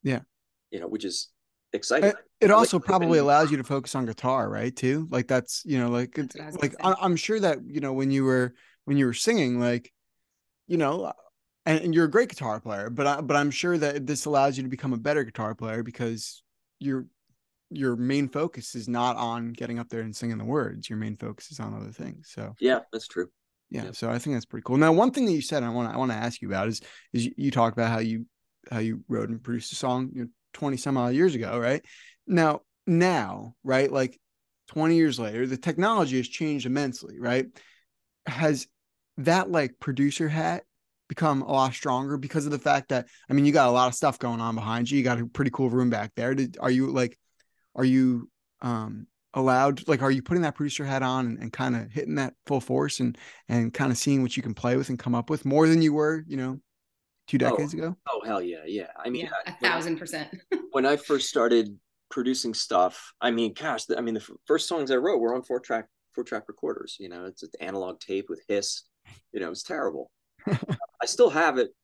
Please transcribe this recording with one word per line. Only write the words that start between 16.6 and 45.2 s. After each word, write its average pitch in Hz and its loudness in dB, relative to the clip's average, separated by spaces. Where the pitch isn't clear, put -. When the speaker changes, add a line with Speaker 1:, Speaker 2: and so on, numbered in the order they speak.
Speaker 1:
your, 131 -4
your 135 -2
main 135 0
focus 147 -6
is 113 -8
not 120 0
on 117 -4
getting 117 -8
up 117 -10
there 113 -6
and 110 -8
singing 117 -6
the 107 -6
words. 127 -4
Your 107 -6
main 107 -6
focus - -12
is 147 -18
on 107 -8
other 107 -10
things. - -14
So 110 -12
Speaker 2:
Yeah, 127 4
that's 113 -10
true. 90 -4
Speaker 1:
yeah, 113 -10
Speaker 2:
Yeah. 92 -12
Speaker 1:
so 117 -6
I 117 -2
think 143 -4
that's 113 -6
pretty - -12
cool. 127 0
Now, 156 8
one 226 6
thing 262 0
that 190 2
you 147 0
said 139 -2
I 117 -4
wanna, 117 -2
I 113 -6
wanna 127 0
ask 117 -4
you 98 -8
about 98 0
is, 107 -4
is 120 0
you, - -6
you 139 -2
talked 113 2
about 113 2
how 113 0
you, 113 -2
how 117 -4
you 110 -4
wrote 110 -2
and 113 -8
produced 120 -6
a - -10
song, 127 -2
you 127 -8
know, 120 -10
twenty 139 -4
some 139 -2
odd 123 2
years 160 4
ago, 113 -4
right? 123 0
Now, 165 2
now, 123 0
right, 135 2
like, 131 0
twenty 160 2
years 151 4
later, 113 -2
the 131 -4
technology 170 0
has 123 -2
changed 147 -4
immensely, 127 -4
right? 123 0
Has 143 0
that, 180 2
like, 143 0
producer 143 0
hat 160 -2
become 143 2
a - -4
lot 131 2
stronger 139 -2
because 143 -4
of 147 -2
the 143 -2
fact 139 2
that, 123 0
I 135 0
mean, 143 6
you 143 6
got 139 8
a - 6
lot 123 6
of 120 -2
stuff 143 0
going 117 -4
on 113 -2
behind 113 -2
you. 143 2
You 135 2
got 120 2